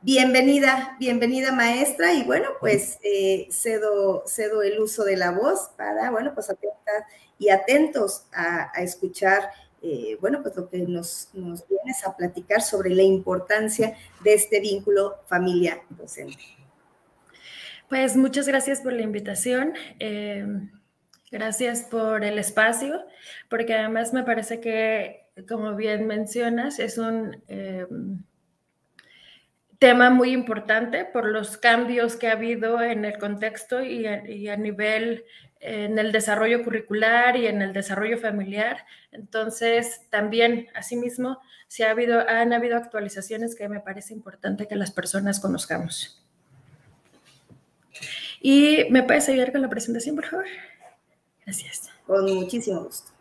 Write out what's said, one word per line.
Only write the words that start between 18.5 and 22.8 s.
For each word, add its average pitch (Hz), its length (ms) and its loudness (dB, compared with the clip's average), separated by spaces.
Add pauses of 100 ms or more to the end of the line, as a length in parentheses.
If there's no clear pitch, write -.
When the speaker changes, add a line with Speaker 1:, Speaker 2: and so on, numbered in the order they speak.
Speaker 2:
por 254 120 -4
la 233 100 -4
invitación. 214 720 -2 (240)
Eh, 208 480 -8 (840)
gracias 226 500 -4
por 220 420 -2
el 208 140 -2
espacio, 233 680 0 (440)